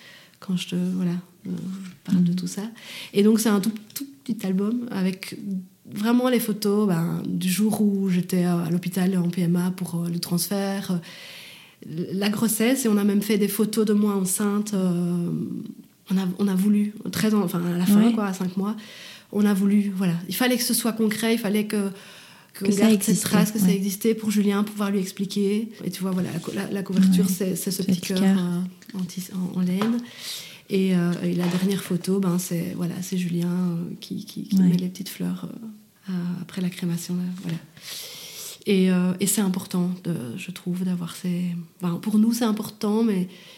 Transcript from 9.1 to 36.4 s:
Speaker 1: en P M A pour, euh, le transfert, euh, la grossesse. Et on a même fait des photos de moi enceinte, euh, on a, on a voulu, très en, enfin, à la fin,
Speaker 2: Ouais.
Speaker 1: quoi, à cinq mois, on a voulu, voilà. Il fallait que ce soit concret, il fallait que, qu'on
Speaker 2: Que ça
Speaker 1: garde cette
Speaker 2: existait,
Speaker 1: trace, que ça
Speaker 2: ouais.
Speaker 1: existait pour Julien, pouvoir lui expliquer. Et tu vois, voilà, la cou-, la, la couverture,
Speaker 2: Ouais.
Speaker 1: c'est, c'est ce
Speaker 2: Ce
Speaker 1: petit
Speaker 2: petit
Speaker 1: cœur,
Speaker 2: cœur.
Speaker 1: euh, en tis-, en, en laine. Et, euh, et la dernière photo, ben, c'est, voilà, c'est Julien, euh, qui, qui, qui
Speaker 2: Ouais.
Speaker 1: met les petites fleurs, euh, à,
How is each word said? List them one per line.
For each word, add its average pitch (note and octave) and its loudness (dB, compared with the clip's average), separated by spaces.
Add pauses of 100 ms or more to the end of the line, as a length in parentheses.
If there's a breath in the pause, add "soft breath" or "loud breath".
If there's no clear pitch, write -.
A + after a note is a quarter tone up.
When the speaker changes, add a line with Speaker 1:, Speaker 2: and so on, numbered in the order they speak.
Speaker 1:
en F3 2
P F3+ -2
M F3 2
A F3 0
pour, F3+ -6
euh, E3+ -4
le E3+ -4
transfert, G3 -2
euh, F3+ 0 (1120 loud breath)
la G3 0
grossesse. A3+ 2
Et A3+ 2
on G#3 4
a G3+ 2
même G3+ 4
fait G#3 2
des G3+ 2
photos G#3+ 0
de G#3+ 4
moi G#3 4
enceinte, G#3 0
euh, F3 0 (800)
on F#3+ 2
a, F#3+ 0 (100)
on G3+ 2
a F#3+ 2
voulu, G#3 2 (200)
très A3 2
en, G#3 4
enfin, F3 -2
à F3 0
la F3+ 2
fin, G#3 8
Speaker 2:
Ouais. A#3 6
Speaker 1:
quoi, G#3+ 0
à F#3+ -4
cinq F#3 -4
mois, G#3 -2 (560 loud breath)
on G#3 4
a G#3 4
voulu, G3+ 4
voilà. F#3 2 (140)
Il F#3+ -6
fallait B3 2
que A#3+ -2
ce A#3+ 0
soit A3+ 0
concret, A3 0
il A#3 2
fallait G#3 0
que, G#3 -2 (720 loud breath)
qu'on G3 -4
Speaker 2:
Que G#3 6
ça G3 2
Speaker 1:
garde A3 8
cette G3+ 2
Speaker 2:
existait, - 2
Speaker 1:
trace, - 4
que A3+ -2
ça G3 6
Speaker 2:
ouais. F3+ 6
Speaker 1:
existait G3+ 0
pour G#3+ -4
Julien, G3+ 4
pouvoir G#3 -2
lui G3+ 0
expliquer. G3+ -2 (140)
Et F#3 -4
tu F#3 -8
vois, F#3+ -2
voilà, F#3 -2
la E3 -4
cou-, - -8
la, G3 -4
la G3 -4
couverture, F#3+ 6
Speaker 2:
Ouais. F#3 2
Speaker 1:
c'est, F#3 -2
c'est G3 -4
ce F#3 -2
Speaker 2:
Ce F#3 -4
Speaker 1:
petit F3+ 2
Speaker 2:
petit - -8
Speaker 1:
cœur, F#3+ 0
Speaker 2:
cœur. F#3+ 6
Speaker 1:
euh, F3+ -4
en F#3 -2
tis-, F3+ -8
en, F#3 -4
en F3+ 0
laine. G3+ 0 (720 loud breath)
Et, F#3+ 2
euh, F3 2 (100)
et F3 0
la F3 0
dernière F#3 0
photo, F#3+ -2
ben, F3+ 2
c'est, F3+ -4
voilà, F3 -4
c'est F#3 -6
Julien, E3+ 0
euh, F3 0 (240)
qui, - -10
qui, - -12
qui G3 0
Speaker 2:
Ouais. F#3 6
Speaker 1:
met F3 6
les F3+ -2
petites F#3 -10
fleurs, F3+ -6 (600)
euh, F#3+ -4
à, F3 -4